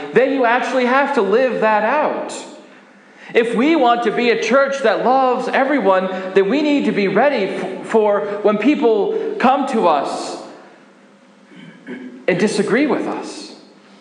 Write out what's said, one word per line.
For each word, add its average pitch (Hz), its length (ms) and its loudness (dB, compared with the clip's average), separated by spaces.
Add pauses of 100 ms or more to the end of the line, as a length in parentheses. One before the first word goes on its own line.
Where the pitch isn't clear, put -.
(120)
then 262 200 4
you 269 120 0
actually 247 420 0
have 262 280 0
to 226 80 0
live 220 380 0
that 214 240 2
out. - 640 -4 (840)
If 233 200 2
we 294 220 2
want 240 260 2
to 214 120 -2
be 240 140 0
a 220 140 2
church 269 400 2
that 196 240 0
loves 254 420 2
everyone, 202 600 2 (260)
then 190 160 4
we 285 100 2
need 285 240 2
to 208 80 0
be 196 160 0
ready 240 380 2
f-, - 400 -8
for 208 400 2 (160)
when 208 160 2
people - 760 0
come 269 320 2
to 202 180 0
us - 560 -2 (1400)
and - 520 -6
disagree 208 480 0
with 220 200 -2
us. - 520 -12 (420)